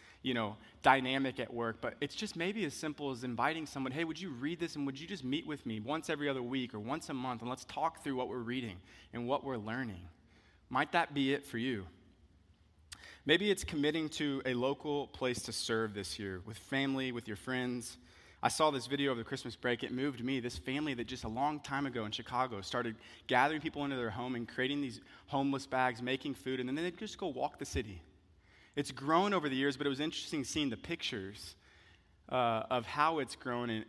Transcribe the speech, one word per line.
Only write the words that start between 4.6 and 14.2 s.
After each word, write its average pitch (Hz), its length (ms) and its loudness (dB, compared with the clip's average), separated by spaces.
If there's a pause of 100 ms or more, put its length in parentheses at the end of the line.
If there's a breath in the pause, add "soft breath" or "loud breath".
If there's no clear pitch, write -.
this 165 160 -4
and 143 100 0
would 139 140 -4
you 165 80 -10
just 170 160 -6
meet 143 240 0
with 147 180 -6
me 110 140 -2
once 151 300 -2
every 147 180 0
other 131 160 0
week 123 300 -2
or 110 40 -4
once 127 300 -4
a 156 60 -4
month, 127 260 -2
and 120 100 -4
let's 131 140 -6
talk - 400 -2
through 139 100 0
what 127 140 0
we're 123 100 -4
reading 117 380 -4 (360 loud breath)
and 120 140 -4
what 135 160 2
we're 135 140 -2
learning"? 107 520 -4 (600 soft breath)
Might 135 240 2
that 170 200 4
be 139 200 4
it 139 120 0
for - 140 -4
you? 113 300 -2 (1400 loud breath)
Maybe 170 240 6
it's 190 140 2
committing 151 460 2
to 143 360 0